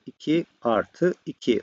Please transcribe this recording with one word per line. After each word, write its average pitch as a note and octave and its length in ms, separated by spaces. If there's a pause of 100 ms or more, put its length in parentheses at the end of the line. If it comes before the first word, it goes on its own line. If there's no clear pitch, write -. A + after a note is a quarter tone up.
iki D#3+ 400 (160)
artı F3+ 520 (120)
iki - 360